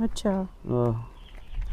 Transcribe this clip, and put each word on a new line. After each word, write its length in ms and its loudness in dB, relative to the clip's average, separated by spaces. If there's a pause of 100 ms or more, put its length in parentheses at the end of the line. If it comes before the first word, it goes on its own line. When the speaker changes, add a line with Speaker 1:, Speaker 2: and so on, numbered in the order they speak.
Speaker 1:
ਅੱਛਾ। 420 2 (240)
Speaker 2:
ਆਹ। 220 4 (800)